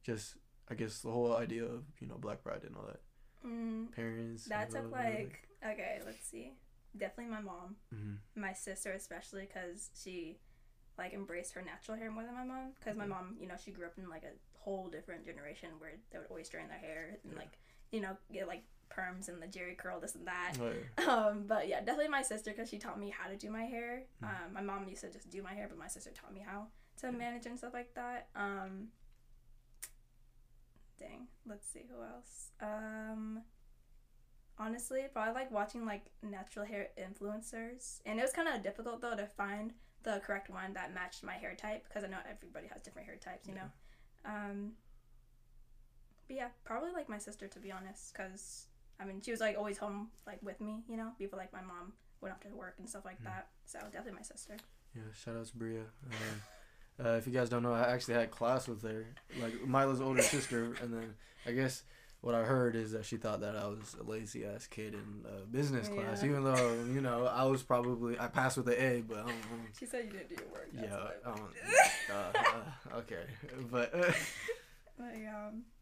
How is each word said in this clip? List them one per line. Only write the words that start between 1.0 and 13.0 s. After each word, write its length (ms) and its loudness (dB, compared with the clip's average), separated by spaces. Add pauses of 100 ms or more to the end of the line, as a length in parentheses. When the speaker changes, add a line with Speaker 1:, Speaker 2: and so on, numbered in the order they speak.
Speaker 1:
the 100 -2
whole 240 6
idea 300 2
of, 180 -4 (160)
you 80 -8
know, 100 -6
Black 260 -4
Pride 220 -4
and 100 -10
all 100 -10
that? 160 -10 (440)
Speaker 2:
Mm, 460 -4
Speaker 1:
Parents, 540 -4
Speaker 2:
that 240 -2
Speaker 1:
you 60 -6
Speaker 2:
took, 160 -4
Speaker 1:
know, 60 -4
Speaker 2:
like, 500 -2 (160)
Speaker 1:
like 100 -2
Speaker 2:
okay, 320 -4
let's 220 -10
see. 260 -10 (440)
Definitely 360 -4
my 80 -4
mom. 360 -8 (160)
Speaker 1:
Mm-hmm. 480 -8
Speaker 2:
My 120 -2
sister, 380 -4
especially, 540 -8
'cause 480 -8
she, 460 -8 (580)
like, 160 -4
embraced 400 -6
her 80 -8
natural 360 -8
hair 140 -6
more 140 -6
than 80 -8
my 100 -4
mom. 380 -6
'Cause 160 -4
my 60 -2